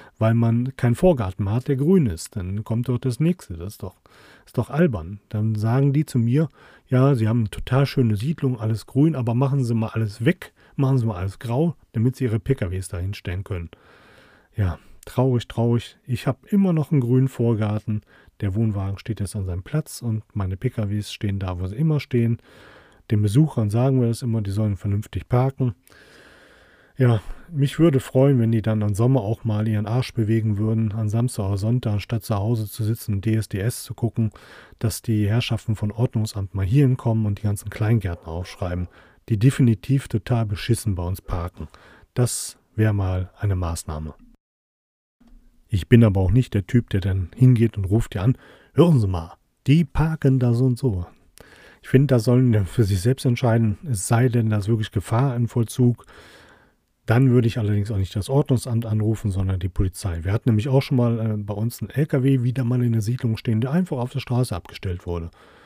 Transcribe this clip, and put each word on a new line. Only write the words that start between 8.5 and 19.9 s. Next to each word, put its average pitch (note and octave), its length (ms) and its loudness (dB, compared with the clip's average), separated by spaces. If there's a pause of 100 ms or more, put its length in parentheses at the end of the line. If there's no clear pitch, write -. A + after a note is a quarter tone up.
alles A2 280 -4
grün, D3 280 2
aber A#2+ 200 -2
machen C3+ 280 2
Sie A#2 120 0
mal A2 160 0
alles A2 340 -4
weg, - 280 0 (220)
machen C3+ 240 2
Sie A2+ 80 0
mal G2+ 120 -2
alles F#2+ 200 -6
grau, C3+ 380 -2 (160)
damit A#2 240 0
Sie C3 80 -2
Ihre A2+ 160 0
P - 160 -2
K F#2 140 -4
Ws F#2+ 180 -6
da F2 100 -8
hinstellen F#2+ 460 -6
können. E2+ 260 -8 (880)
Ja, F2+ 220 -2 (280)
traurig, B2 400 0
traurig. A#2 580 -2
Ich - 220 -6
habe - 220 -6
immer G3 240 2
noch D#3 180 0
einen D3 100 4
grünen B2+ 280 2
Vorgarten. G#2+ 720 -2 (380)
Der G2 140 -2
Wohnwagen G2 440 -2
steht - 220 -8
jetzt G2+ 160 -6
an F#2+ 100 -4
seinem F#2 160 -6
Platz - 400 -6